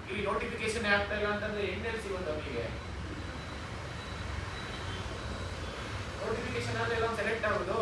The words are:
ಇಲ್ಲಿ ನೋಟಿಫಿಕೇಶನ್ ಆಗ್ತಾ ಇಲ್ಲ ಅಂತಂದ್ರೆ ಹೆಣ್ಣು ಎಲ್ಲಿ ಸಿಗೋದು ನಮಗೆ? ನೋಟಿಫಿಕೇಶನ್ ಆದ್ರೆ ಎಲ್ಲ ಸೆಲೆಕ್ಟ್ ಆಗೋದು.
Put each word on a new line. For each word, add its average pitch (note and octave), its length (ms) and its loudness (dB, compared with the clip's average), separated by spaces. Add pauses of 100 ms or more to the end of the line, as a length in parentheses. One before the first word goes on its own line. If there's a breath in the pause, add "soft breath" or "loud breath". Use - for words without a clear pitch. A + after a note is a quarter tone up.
ಇಲ್ಲಿ G#3 220 0
ನೋಟಿಫಿಕೇಶನ್ G#3+ 600 2
ಆಗ್ತಾ G3+ 300 6
ಇಲ್ಲ G#3 120 2
ಅಂತಂದ್ರೆ G#3 380 2
ಹೆಣ್ಣು G#3 220 0
ಎಲ್ಲಿ A3 140 0
ಸಿಗೋದು F#3 300 0
ನಮಗೆ? - 340 0 (3500)
ನೋಟಿಫಿಕೇಶನ್ A#4 600 0
ಆದ್ರೆ A4+ 180 4
ಎಲ್ಲ A3+ 200 4
ಸೆಲೆಕ್ಟ್ G#3+ 300 2
ಆಗೋದು. G#3 360 4